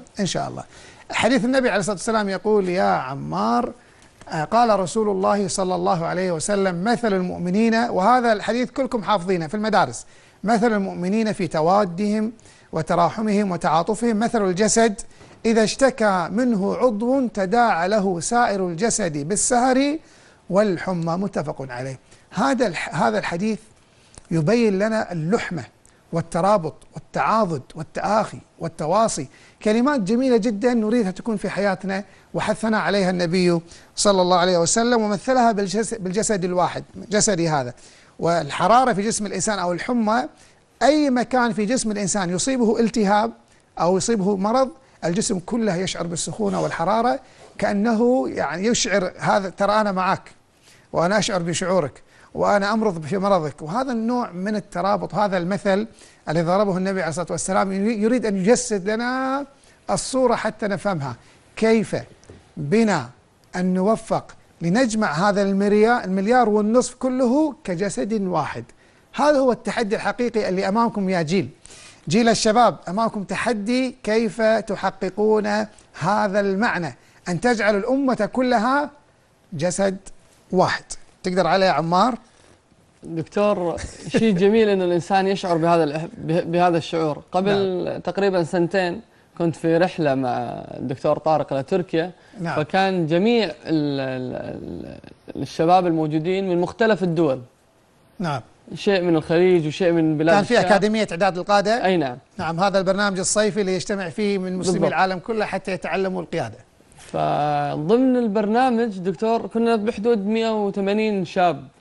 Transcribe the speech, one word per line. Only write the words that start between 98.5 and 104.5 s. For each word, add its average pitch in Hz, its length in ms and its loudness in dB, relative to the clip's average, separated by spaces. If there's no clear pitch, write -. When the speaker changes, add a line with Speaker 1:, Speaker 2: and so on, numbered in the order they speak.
Speaker 2:
شيء 190 260 2
من 175 140 2
الخليج 170 520 4
وشيء 170 240 0
من 160 260 2
بلاد 160 180 4
Speaker 1:
كان 202 80 4
في 233 140 2
Speaker 2:
الشام. 185 80 4
Speaker 1:
أكاديمية 208 460 2
إعداد 175 260 0
القادة؟ 202 480 2
Speaker 2:
أي 185 120 2
نعم. 135 200 -2
Speaker 1:
نعم، 165 220 -4
هذا 196 200 2
البرنامج 190 400 0
الصيفي 208 420 0
اللي 190 140 -2
يجتمع 190 340 -4
فيه 202 280 -2
من 185 180 -6